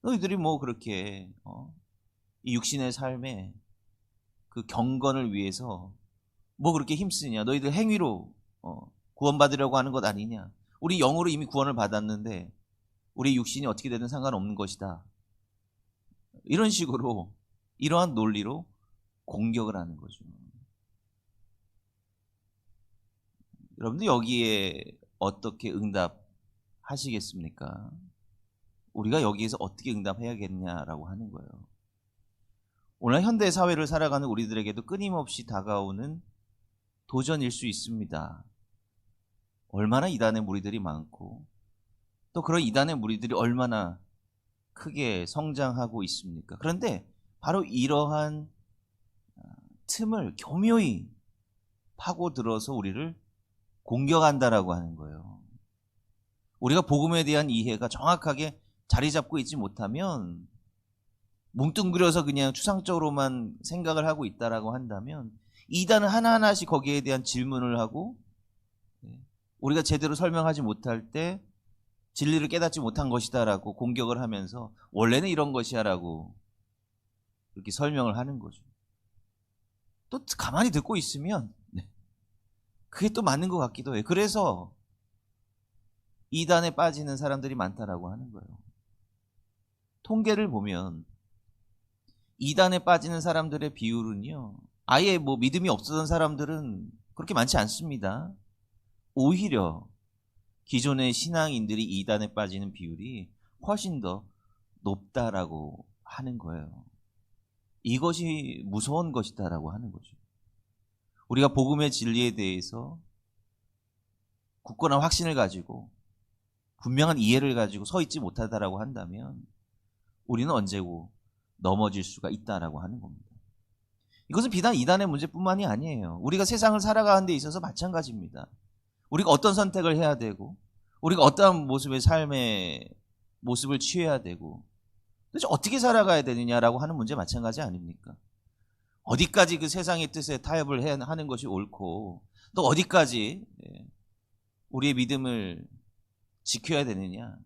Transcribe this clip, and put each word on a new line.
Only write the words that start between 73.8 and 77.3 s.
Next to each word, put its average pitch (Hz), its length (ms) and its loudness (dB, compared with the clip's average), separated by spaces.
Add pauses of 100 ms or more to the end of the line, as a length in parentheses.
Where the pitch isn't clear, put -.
하면서 110 500 -6 (200)
"원래는 120 360 4
이런 151 240 2
것이야"라고 95 840 -2 (1200)